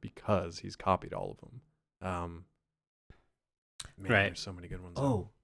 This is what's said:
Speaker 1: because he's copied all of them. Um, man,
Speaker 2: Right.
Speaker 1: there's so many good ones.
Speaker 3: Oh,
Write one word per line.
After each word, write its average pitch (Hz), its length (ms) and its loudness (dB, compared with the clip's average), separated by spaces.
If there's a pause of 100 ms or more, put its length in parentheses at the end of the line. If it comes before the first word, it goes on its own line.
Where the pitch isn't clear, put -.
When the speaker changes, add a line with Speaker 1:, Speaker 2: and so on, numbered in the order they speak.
Speaker 1:
because 90 580 0
he's 95 160 -10
copied - 380 2
all 50 180 -4
of - 80 -14
them. - 220 -18 (480)
Um, 87 360 -4 (1500)
man, 98 140 -2
Speaker 2:
Right. 101 160 8
Speaker 1:
there's 92 120 -4
so 98 140 -6
many 90 140 -12
good 90 140 -6
ones. 90 180 -12
Speaker 3:
Oh, 117 300 2 (140)